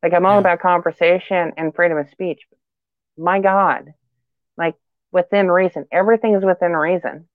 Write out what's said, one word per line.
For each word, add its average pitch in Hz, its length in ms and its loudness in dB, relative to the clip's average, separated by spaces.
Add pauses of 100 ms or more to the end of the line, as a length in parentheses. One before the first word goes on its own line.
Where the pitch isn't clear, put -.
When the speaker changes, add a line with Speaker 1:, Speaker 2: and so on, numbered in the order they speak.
Speaker 1:
Like, 170 120 0
I'm 180 120 2
all 202 100 4
Speaker 2:
Yeah. 202 40 4
Speaker 1:
about 180 200 0
conversation 175 960 0
and 160 180 -6
freedom 170 240 0
of 147 120 -6
speech. - 360 -10 (720)
My 180 220 0
God. 190 540 0 (640)
Like, 165 200 -4 (360)
within 185 380 0
reason. 175 420 0
Everything 220 420 2
is 196 100 0
within 180 300 0
reason. 160 600 -4